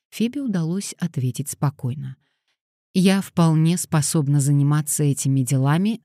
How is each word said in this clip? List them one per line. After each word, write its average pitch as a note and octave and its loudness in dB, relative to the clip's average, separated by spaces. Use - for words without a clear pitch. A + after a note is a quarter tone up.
Фебе B3 -4
удалось F#3+ -4
ответить B2+ -4
спокойно. C3+ -6
"Я F#3+ 4
вполне E3 2
способна D3 0
заниматься D3 2
этими C3+ 0
делами C#3+ 0